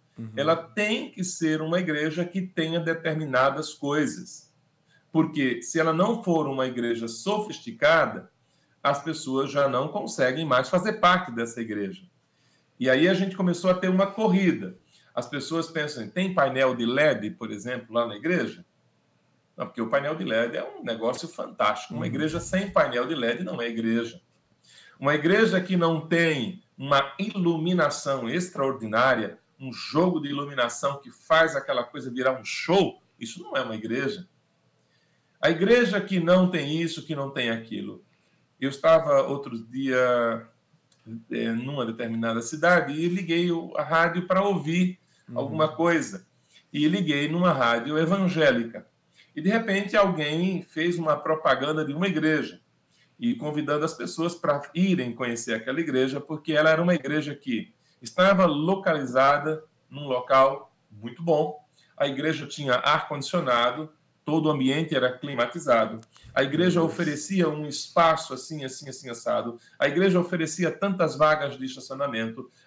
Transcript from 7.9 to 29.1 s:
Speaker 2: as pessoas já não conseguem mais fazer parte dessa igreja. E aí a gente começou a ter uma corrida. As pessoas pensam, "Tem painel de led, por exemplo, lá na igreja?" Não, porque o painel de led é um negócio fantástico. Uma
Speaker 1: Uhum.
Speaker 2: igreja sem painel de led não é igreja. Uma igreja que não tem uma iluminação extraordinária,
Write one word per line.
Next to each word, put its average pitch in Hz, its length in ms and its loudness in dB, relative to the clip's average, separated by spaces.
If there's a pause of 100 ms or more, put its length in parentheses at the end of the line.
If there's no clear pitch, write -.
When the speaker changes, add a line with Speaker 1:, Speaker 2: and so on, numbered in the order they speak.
Speaker 2:
as 143 220 0
pessoas 135 480 -2
já 143 180 2
não 135 200 -2
conseguem 156 540 -2
mais 139 260 2
fazer 185 240 0
parte 180 380 2
dessa 117 300 -6
igreja. 101 400 -6 (760)
E 127 100 0
aí 139 180 6
a 190 60 4
gente 190 240 -2
começou 180 320 0
a 180 60 6
ter 185 140 -2
uma 190 180 4
corrida. 180 680 2 (380)
As 120 140 -4
pessoas 160 400 -4
pensam, 147 420 -6
"Tem 185 240 -2
painel 127 420 2
de 120 120 -2
led, 127 500 2
por 110 140 -10
exemplo, 120 420 -10
lá 117 140 0
na 104 80 -10
igreja?" 135 500 -2 (880)
Não, 127 120 -8
porque - 160 -8
o 110 40 -6
painel 139 280 -2
de 180 80 -8
led 117 340 -2
é - 60 -6
um - 200 -14
negócio 117 440 -4
fantástico. - 640 -4
Uma - 80 -6
Speaker 1:
Uhum. 175 60 -4
Speaker 2:
igreja 156 320 -2
sem 196 320 -4
painel 131 360 2
de 160 60 -4
led 123 300 -2
não - 180 -6
é 117 80 -4
igreja. 113 500 -2 (800)
Uma 143 140 2
igreja 180 480 4
que 180 160 0
não 165 300 0
tem 156 560 0 (120)
uma 139 440 2
iluminação 165 1080 0
extraordinária, 123 1120 0 (220)